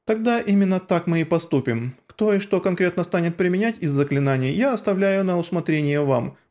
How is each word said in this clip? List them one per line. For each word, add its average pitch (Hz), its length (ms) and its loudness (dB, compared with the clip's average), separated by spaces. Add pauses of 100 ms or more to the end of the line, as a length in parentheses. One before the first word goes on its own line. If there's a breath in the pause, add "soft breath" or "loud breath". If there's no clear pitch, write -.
«Тогда 226 340 0
именно 196 400 2
так 175 260 -2
мы 165 140 2
и 160 40 0
поступим. 131 680 -2 (120)
Кто 214 260 -2
и 202 60 2
что 196 220 -2
конкретно 180 440 0
станет 170 320 -2
применять 190 440 0
из 156 100 -2
заклинаний, 139 640 0
я 254 200 0
оставляю 196 500 0
на 180 160 0
усмотрение 151 640 0
вам, 135 360 0 (120 soft breath)